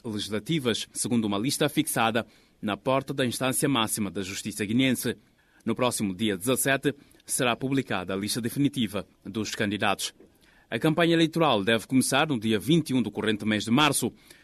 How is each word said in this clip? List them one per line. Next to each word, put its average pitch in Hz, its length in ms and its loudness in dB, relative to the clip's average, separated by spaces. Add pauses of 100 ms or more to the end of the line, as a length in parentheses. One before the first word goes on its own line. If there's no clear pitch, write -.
legislativas, 107 880 -2
segundo 117 320 0
uma 101 140 0
lista 143 280 0
fixada 113 600 0 (340)
na 104 160 -2
porta 135 340 -2
da 135 140 -2
instância 127 420 -2
máxima 110 440 0
da 98 100 -8
Justiça 98 420 -6
guineense. 120 540 0 (480)
No 113 80 0
próximo 117 400 0
dia 98 240 0
dezassete 131 560 0 (320)
será 123 300 0
publicada 120 580 -4
a - 40 -2
lista 107 220 -2
definitiva 113 680 -2 (180)
dos 101 300 -6
candidatos. 101 580 -2 (560)
A 117 80 -4
campanha 160 360 2
eleitoral 156 500 2
deve 110 240 0
começar 131 400 2
no 135 120 0
dia 110 200 2
vinte 147 320 2
e - 20 0
um 127 80 2
do 107 80 0
corrente 104 360 -2
mês 107 180 0
de 110 80 -2
março 131 420 2 (300)